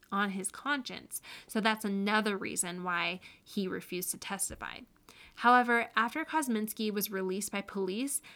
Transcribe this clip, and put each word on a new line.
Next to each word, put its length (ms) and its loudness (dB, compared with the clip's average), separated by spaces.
on 200 2
his 200 -4
conscience. 720 -4
So 140 -2
that's 240 2
another 540 2
reason 440 -2
why 380 0
he 240 -2
refused 440 -4
to 40 -8
testify. 600 -6
However, 600 6
after 280 2
Kosminski 680 0
was 200 -2
released 420 -2
by 80 -2
police, 640 -2